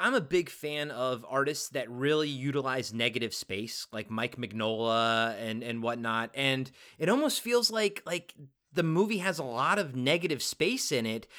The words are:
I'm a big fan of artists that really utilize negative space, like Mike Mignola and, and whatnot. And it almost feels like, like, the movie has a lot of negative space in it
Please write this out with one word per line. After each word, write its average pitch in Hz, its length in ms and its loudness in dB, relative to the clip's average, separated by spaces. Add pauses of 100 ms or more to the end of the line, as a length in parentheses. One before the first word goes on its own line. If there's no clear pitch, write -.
I'm 254 80 2
a 247 60 4
big 165 280 0
fan 147 440 -6
of 123 360 -2
artists 139 420 0
that 123 200 -6
really 147 380 2
utilize 131 640 -2
negative 117 400 0
space, - 580 -6
like 110 200 -6
Mike 117 240 -2
Mignola 113 1040 2
and, 113 240 -6
and 117 180 -4
whatnot. 117 520 -2
And 135 360 0 (300)
it 160 80 0
almost 277 320 2
feels 240 280 2
like, 214 380 0
like, 170 260 -4 (400)
the 170 100 2
movie 185 360 4
has 180 200 -2
a 147 60 -4
lot 135 340 2
of 143 180 -2
negative 151 460 2
space - 500 0
in 117 140 2
it 110 200 -4 (120)